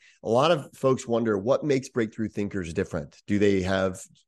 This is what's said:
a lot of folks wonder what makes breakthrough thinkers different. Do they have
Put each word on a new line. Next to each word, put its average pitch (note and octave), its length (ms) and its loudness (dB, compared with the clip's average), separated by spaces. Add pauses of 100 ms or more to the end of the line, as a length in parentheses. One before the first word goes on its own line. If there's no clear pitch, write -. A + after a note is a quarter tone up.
(220)
a - 80 -4
lot C3+ 200 4
of D3+ 240 -2
folks C3 320 0
wonder A#2 300 0
what G#2+ 280 0
makes C#3 260 -2
breakthrough A2 400 -4
thinkers G2 420 -6
different. E2 540 -6
Do G2+ 120 0
they G2 220 4
have F#2 400 0 (280)